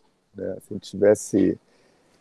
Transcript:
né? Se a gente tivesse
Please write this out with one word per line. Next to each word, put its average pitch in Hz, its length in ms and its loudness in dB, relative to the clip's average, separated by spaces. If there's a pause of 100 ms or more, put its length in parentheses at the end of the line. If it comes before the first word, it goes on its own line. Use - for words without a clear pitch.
(340)
né? 95 260 -10
Se - 120 -16
a - 20 -10
gente - 160 -14
tivesse 98 680 2 (640)